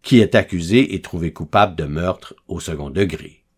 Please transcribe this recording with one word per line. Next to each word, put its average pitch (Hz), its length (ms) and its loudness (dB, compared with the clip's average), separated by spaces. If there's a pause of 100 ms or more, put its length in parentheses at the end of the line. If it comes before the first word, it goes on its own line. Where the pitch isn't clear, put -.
qui 123 180 4
est 104 160 4
accusé 95 600 0
et 85 60 -6
trouvé 82 300 -6
coupable 101 440 0
de 80 100 -6
meurtre 85 500 -6 (120)
au 82 120 -8
second 71 300 -10
degré. 80 560 -4 (120)